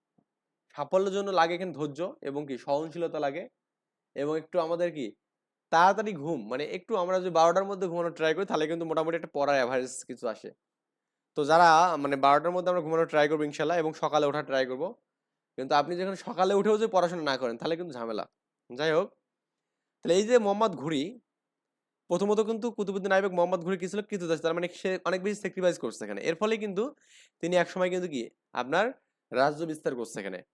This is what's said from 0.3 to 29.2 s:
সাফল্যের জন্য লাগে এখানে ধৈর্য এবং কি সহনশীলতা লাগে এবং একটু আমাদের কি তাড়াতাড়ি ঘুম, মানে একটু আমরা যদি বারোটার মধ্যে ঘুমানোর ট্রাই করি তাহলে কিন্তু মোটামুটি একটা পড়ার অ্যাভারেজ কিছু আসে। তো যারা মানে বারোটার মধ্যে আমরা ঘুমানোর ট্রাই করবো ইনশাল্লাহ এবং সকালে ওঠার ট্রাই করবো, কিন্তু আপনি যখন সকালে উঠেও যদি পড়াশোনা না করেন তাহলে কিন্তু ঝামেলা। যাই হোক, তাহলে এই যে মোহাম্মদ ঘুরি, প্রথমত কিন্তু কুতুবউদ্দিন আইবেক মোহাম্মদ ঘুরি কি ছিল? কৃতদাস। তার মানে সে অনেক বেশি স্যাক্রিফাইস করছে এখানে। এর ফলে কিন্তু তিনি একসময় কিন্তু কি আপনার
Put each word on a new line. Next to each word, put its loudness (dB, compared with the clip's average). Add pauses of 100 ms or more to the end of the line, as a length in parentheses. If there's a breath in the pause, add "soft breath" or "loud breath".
সাফল্যের 0
জন্য -2
লাগে 4
এখানে -6
ধৈর্য -6
এবং -6
কি -8
সহনশীলতা -4
লাগে -4 (680)
এবং -2
একটু -2
আমাদের 0
কি -8 (580)
তাড়াতাড়ি 4
ঘুম, -6
মানে -4
একটু -6
আমরা 0
যদি -4
বারোটার 4
মধ্যে -6
ঘুমানোর -2
ট্রাই 0
করি -2
তাহলে 0
কিন্তু -4
মোটামুটি -2
একটা -6
পড়ার 0
অ্যাভারেজ -2
কিছু -10
আসে। -10 (840)
তো -2
যারা 8
মানে 0
বারোটার 4
মধ্যে -2
আমরা 0
ঘুমানোর 0
ট্রাই 4
করবো 0
ইনশাল্লাহ -2
এবং -2
সকালে 2
ওঠার 0
ট্রাই 0
করবো, -6 (600)
কিন্তু -2
আপনি 2
যখন -6
সকালে 0
উঠেও 4
যদি 0
পড়াশোনা 2
না 0
করেন -4
তাহলে -2
কিন্তু -10
ঝামেলা। -6 (460)
যাই 0
হোক, 2 (920)
তাহলে 2
এই 4
যে 4
মোহাম্মদ 2
ঘুরি, -4 (880)
প্রথমত 0
কিন্তু -2
কুতুবউদ্দিন -4
আইবেক 2
মোহাম্মদ 0
ঘুরি -4
কি -8
ছিল? -6
কৃতদাস। -4
তার 0
মানে -2
সে -4
অনেক -2
বেশি -4
স্যাক্রিফাইস 0
করছে -8
এখানে। -8
এর -2
ফলে 0
কিন্তু -4 (460 soft breath)
তিনি -2
একসময় 2
কিন্তু -4
কি -6 (240)
আপনার 0 (400)